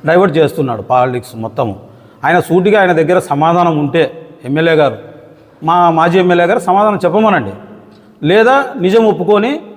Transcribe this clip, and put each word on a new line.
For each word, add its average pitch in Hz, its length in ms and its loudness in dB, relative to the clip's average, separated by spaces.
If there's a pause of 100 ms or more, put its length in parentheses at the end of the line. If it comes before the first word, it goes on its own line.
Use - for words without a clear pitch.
డైవర్ట్ 170 320 2
చేస్తున్నాడు 139 440 -2
పాలిటిక్స్ 123 540 -2
మొత్తము. 113 520 -8 (380)
ఆయన 165 140 2
సూటిగా 185 420 2
ఆయన 185 100 2
దగ్గర 160 280 2
సమాధానం 165 600 0
ఉంటే 147 480 -2 (180)
ఎమ్మెల్యే 156 280 0
గారు, 143 240 0 (680)
మా 170 260 2
మాజీ 170 300 2
ఎమ్మెల్యే 175 260 2
గారు 202 140 0
సమాధానం 196 460 0
చెప్పమనండి, 175 460 0 (720)
లేదా 220 400 2 (180)
నిజం 202 240 2
ఒప్పుకొని 208 540 0 (180)